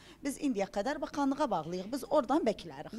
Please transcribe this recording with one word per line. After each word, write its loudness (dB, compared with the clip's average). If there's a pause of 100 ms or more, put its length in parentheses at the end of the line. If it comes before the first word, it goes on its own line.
(240)
biz -2
indiyə 2
qədər -2
bakanlığa 2
bağlıyıq, -2
biz -4
oradan 4
bəklərik. -2